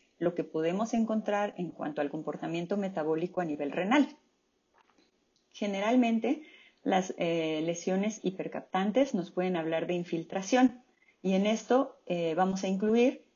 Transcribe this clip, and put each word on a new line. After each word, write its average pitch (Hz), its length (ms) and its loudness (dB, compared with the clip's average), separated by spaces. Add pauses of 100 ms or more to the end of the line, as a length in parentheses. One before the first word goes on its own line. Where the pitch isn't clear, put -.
(200)
lo 175 160 0
que 156 80 -2
podemos 175 500 -2
encontrar 214 640 0
en 175 140 -6
cuanto 151 300 -6
al 143 80 -2
comportamiento 165 680 -4
metabólico 180 640 -2
a 180 60 -2
nivel 147 260 -4
renal. 233 380 2 (1400)
Generalmente, 226 880 0 (400)
las, 190 340 0
eh, 160 460 0
lesiones 190 600 0
hipercaptantes 190 920 0
nos 180 180 -4
pueden 185 240 0
hablar 160 320 0
de 175 60 -2
infiltración, 190 920 0 (380)
y 190 140 0
en 196 100 4
esto, 240 600 0
eh, 170 300 -2
vamos 190 300 0
a - 20 0
incluir 214 560 2 (120)